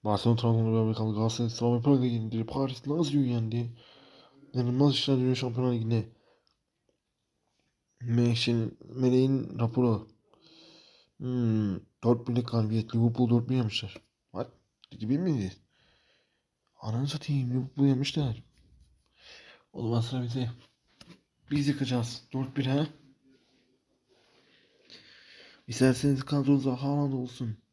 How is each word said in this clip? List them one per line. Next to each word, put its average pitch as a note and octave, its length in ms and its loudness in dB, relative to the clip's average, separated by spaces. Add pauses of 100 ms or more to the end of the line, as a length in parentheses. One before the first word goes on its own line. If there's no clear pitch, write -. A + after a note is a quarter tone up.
(120)
Barcelona A#2 280 4
Trabzon'la A2+ 340 2
beraber A2 220 2
kaldı. A2 200 -2
Galatasaray A2+ 340 -2
Slavia A#2+ 320 0
Prag'a C3 240 4
yenildi. A2+ 400 -4
Paris C3 420 -6
Lazio'yu D3 380 0
yendi. A#2 500 -2 (800)
İnanılmaz B2+ 400 2
işler C3+ 240 0
dönüyor B2+ 180 2
Şampiyonlar B2 380 -2
Ligi'nde. A2+ 360 0 (1900)
Meleğin, A#2 760 0 (120)
Meleğin B2+ 720 2
raporu. A#2 480 2 (1120)
Hmm, A2+ 580 0 (280)
dört A#2 240 2
birlik A#2+ 200 -2
galibiyet. A2 480 0
Liverpool A#2 340 2
dört A#2+ 200 2
bir C3 60 0
yemişler. A2 420 -4 (340)
What? F#2 200 -8 (420)
Ligi A2 160 -8
bir C#3 80 0
miydi? C#3 360 -2 (1300)
Ananı A#2 260 -4
satayım, C#3+ 420 -4
Liverpool C3 380 0
yemişler. C3+ 560 0 (1300)
O - 80 -10
zaman A#2 200 2
sıra B2+ 220 -4
bize. A#2+ 260 -4 (1000)
Biz C#3+ 160 0
yıkacağız. B2+ 560 -2 (100)
Dört C3 240 -4
bir C3 80 0
ha? C#3+ 220 0 (2750)
İsterseniz C3 560 2
kadronuzda C3+ 600 2
Haaland C#3+ 300 0
olsun. B2+ 440 -6 (160)